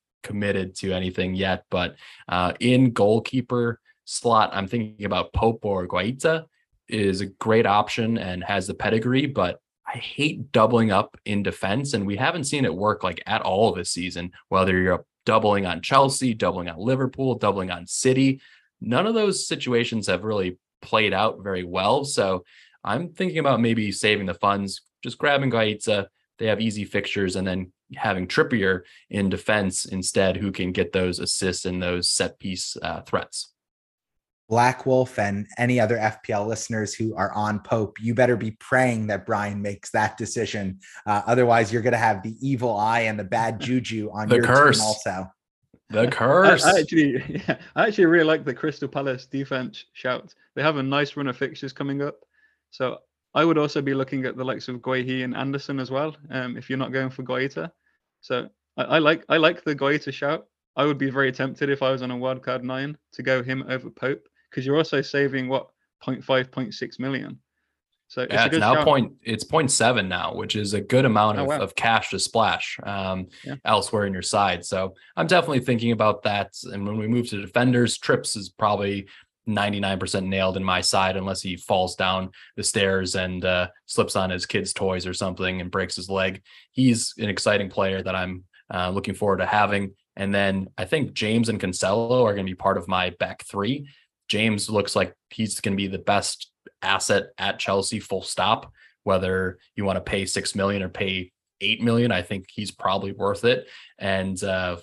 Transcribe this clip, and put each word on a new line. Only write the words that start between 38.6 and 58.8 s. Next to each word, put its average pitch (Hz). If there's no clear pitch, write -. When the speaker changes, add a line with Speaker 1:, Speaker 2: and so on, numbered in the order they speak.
Speaker 2:
that 101
Brian 104
makes 101
that 107
decision. 101
Uh, 104
otherwise, 117
you're 113
gonna 120
have 110
the 113
evil 123
eye 110
and 110
the 104
bad 113
Speaker 1:
<laughs> 117
Speaker 2:
juju 117
on 107
Speaker 1:
The 123
Speaker 2:
your 120
Speaker 1:
curse. 131
Speaker 2:
team 110
also. 95
Speaker 1:
The 107
Speaker 3:
I, 120
Speaker 1:
curse. 147
Speaker 3:
I 180
actually, 147
<laughs> 151
yeah, 131
I 185
actually 208
really 165
like 156
the 135
Crystal 143
Palace 135
defense 135
shout. -
They 131
have 151
a 135
nice 139
run 143
of 123
fixtures 131
coming 139
up. 143
So 123
I 151
would 160
also 147
be 139
looking 135
at 123
the 127
likes 123
of 127
Guehi 127
and 123
Anderson 135
as 127
well, 151
um, 127
if 120
you're 135
not 120
going 131
for 131
Guaita. 135
So 120
I, 131